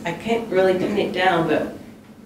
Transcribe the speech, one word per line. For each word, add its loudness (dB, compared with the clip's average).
I -4
can't -4
really 4
pin -2
it 0
down, 2
but -2